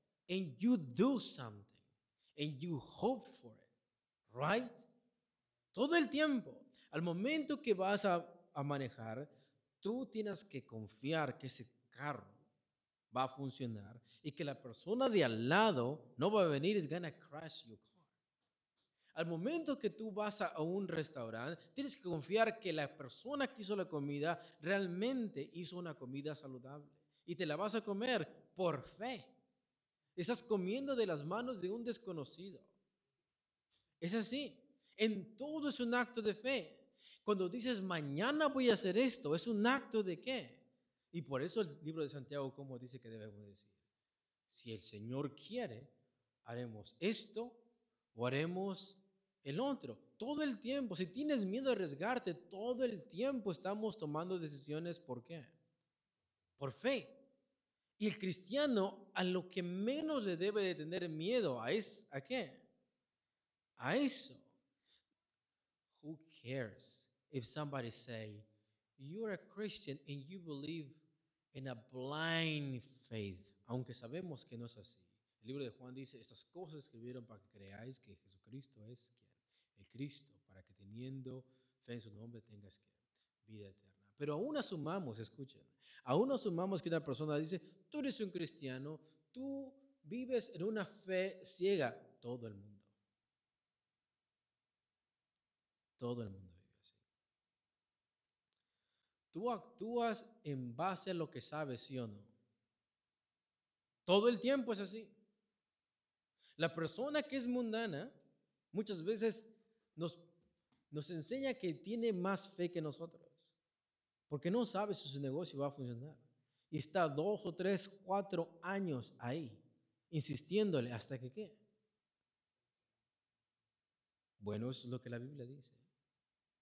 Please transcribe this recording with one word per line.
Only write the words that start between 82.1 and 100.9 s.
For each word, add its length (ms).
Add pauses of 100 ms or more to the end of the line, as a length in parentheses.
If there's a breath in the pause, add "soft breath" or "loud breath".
nombre 300
tengas, 380
¿qué? 140 (540)
Vida 220
eterna". 260 (220)
Pero 160
aún 240
asumamos, 640
escuchen, 420 (420 loud breath)
aún 280
asumamos 500
que 80
una 140
persona 340
dice, 220 (300 loud breath)
"Tú 100
eres 220
un 80
cristiano, 680 (320 soft breath)
tú 420 (300)
vives 500
en 100
una 220
fe 580
ciega". 560 (220)
Todo 260
el 60
mundo. 220 (3250)
Todo 260
el 60
mundo 240
vive 280
así. 140 (2250)
Tú 200
actúas 760 (180)
en 320
base 360